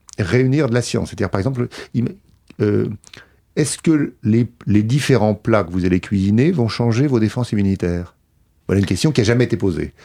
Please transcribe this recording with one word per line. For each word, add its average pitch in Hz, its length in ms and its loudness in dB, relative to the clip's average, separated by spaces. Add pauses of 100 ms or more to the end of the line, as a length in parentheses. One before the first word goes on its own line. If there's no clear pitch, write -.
(180)
réunir 131 520 2
de 117 40 0
la 120 80 0
science. 104 280 -4
C'est-à-dire, 92 200 -4
par - 80 -2
exemple, 120 300 -2 (240)
il, 120 140 -2 (560)
euh, 104 240 2 (680)
est-ce 143 220 -2
que 151 340 0 (100)
les, 113 240 2 (220)
les 104 160 2
différents 113 500 2
plats 104 300 0
que 82 80 -12
vous 92 120 -2
allez 92 140 2
cuisiner 104 540 2
vont 120 160 0
changer 117 400 0
vos 127 100 2
défenses 110 320 -2
immunitaires ? 92 640 -2 (540)
Voilà 95 100 2
une 98 80 2
question 98 240 0
qui 127 100 0
n'a 110 40 4
jamais 120 200 2
été - 120 -2
posée. 78 380 -4 (100)